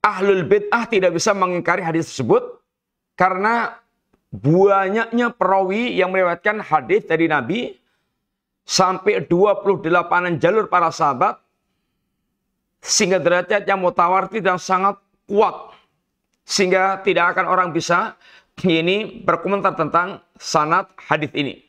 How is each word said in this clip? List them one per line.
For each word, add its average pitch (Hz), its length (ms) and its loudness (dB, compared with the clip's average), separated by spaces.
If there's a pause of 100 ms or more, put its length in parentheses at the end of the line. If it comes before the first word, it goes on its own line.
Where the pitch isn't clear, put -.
ahlul 190 400 0
bid'ah 208 400 0
tidak 180 320 0
bisa 208 160 0
mengingkari 180 480 0
hadis 165 320 -4
tersebut 143 460 0 (600)
karena 196 560 0 (560)
banyaknya 196 1040 2
perawi 196 640 0
yang 185 160 0
meriwayatkan 185 480 0
hadis 156 400 0
dari 165 240 0
Nabi 151 480 -2 (880)
sampai 185 640 0
dua 196 320 2
puluh 190 240 -2
delapan 170 560 0
jalur 185 320 0
para 170 240 2
sahabat, 160 480 -2 (1400)
sehingga 190 400 0
derajatnya 180 560 0
mutawatir 180 640 0
dan 185 240 0
sangat 190 400 -2 (240)
kuat, 202 480 -2 (720)
sehingga 190 560 0
tidak 175 320 0
akan 175 160 -2
orang 180 240 2
bisa 175 400 -2 (480)
ini 180 640 0
berkomentar 190 480 -2
tentang 165 480 -2 (160)
sanad 165 480 0 (240)
hadis 151 240 -2
ini. 135 240 -4 (100)